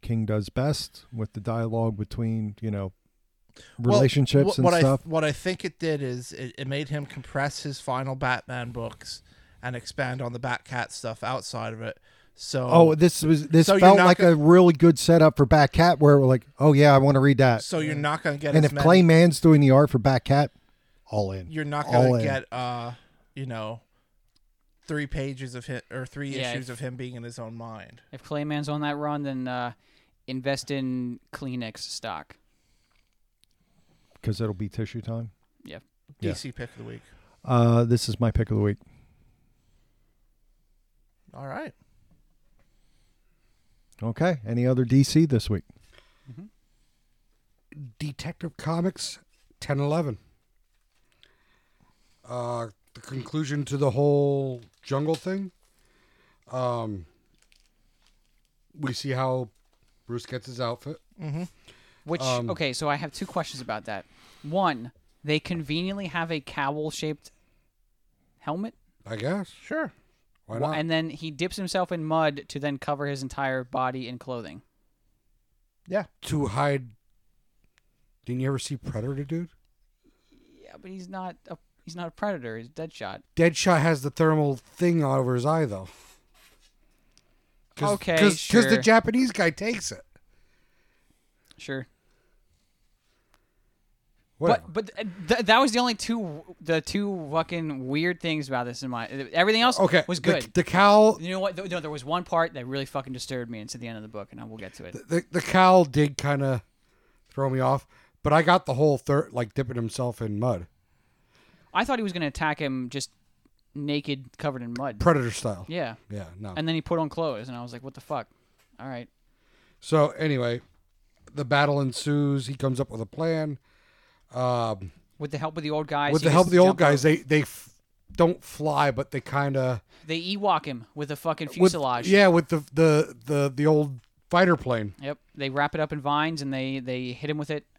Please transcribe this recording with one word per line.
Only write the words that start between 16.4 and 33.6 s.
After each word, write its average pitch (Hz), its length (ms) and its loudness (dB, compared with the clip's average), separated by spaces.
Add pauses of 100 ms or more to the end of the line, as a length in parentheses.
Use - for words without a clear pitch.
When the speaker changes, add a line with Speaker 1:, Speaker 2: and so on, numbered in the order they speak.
Speaker 1:
"Oh 151 120 8
yeah, 143 220 8
I 135 40 10
wanna 135 200 6
read 135 200 6
that." 123 260 4
Speaker 2:
So 165 160 -4
you're 151 160 -4
not 147 260 -2
gonna 143 160 -2
get 143 160 -2
Speaker 1:
And 156 100 6
Speaker 2:
as 143 60 4
Speaker 1:
if - 40 -10
Speaker 2:
many 143 100 -2
Speaker 1:
Clay 180 180 10
Mann's 165 380 8
doing 156 200 8
the 135 120 8
art 143 180 8
for 131 80 2
Batcat, 139 520 2 (600)
all 101 220 -2
in. 92 180 -10
Speaker 2:
You're 156 140 -6
not 147 220 -4
Speaker 1:
All 135 60 -4 (200)
Speaker 2:
gonna - 60 4
Speaker 1:
in. 113 40 0
Speaker 2:
get, - 300 -4
uh, 123 400 -8 (420)
you 135 100 -10
know, 113 360 -10 (1040)
three 147 220 -6
pages 135 480 -8
of 123 100 -14
hi-, 127 140 -8 (100)
or 131 160 -10
three 143 220 -12
Speaker 3:
Yeah, 135 240 -6
Speaker 2:
issues 123 180 -10
Speaker 3:
if 123 40 -10
Speaker 2:
of 117 40 -16
him 127 160 -10
being 127 220 -12
in 117 80 -14
his 120 160 -14
own 113 160 -14
mind. 113 460 -16 (100)
Speaker 3:
If 131 100 -18
Clay 147 220 -6
Mann's 147 240 -4
on 147 140 -4
that 147 140 -4
run, 147 280 -4
then, 131 240 -6
uh, 123 240 -6 (560)
invest 131 420 -6
in 127 480 -6 (140)
Kleenex 127 460 -10
stock. - 580 -12 (1900)